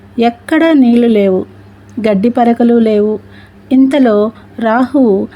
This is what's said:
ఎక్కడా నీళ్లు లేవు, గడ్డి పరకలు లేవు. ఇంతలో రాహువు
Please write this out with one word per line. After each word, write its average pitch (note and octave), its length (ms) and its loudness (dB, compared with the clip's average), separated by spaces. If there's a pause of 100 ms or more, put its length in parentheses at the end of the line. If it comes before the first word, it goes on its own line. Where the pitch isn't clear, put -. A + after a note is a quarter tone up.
(200)
ఎక్కడా D#4 540 -2
నీళ్లు A#3+ 340 2
లేవు, G3 380 0 (540)
గడ్డి G#3+ 300 -2
పరకలు A#3 500 0
లేవు. G#3+ 400 -2 (520)
ఇంతలో C4 600 0 (280)
రాహువు A3+ 760 0